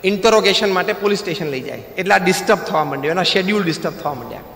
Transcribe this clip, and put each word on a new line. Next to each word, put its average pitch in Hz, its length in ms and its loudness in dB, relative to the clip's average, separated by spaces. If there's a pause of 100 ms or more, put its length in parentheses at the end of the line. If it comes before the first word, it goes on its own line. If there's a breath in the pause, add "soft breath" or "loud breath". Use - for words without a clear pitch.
ઇન્ટરોગેશન 208 680 4
માટે 185 200 0
પોલીસ 202 260 0
સ્ટેશન 170 280 -6
લઈ 135 140 -4
જાય. 117 180 -10
એટલે 185 360 -2
આ 196 40 6
ડિસ્ટર્બ 185 400 2
થવા 156 260 0
માંડ્યો, 139 260 -4
એના 180 120 0
schedule 196 420 0
ડિસ્ટર્બ 160 300 -4
થવા 147 200 -6
માંડ્યા. 117 260 -12 (160)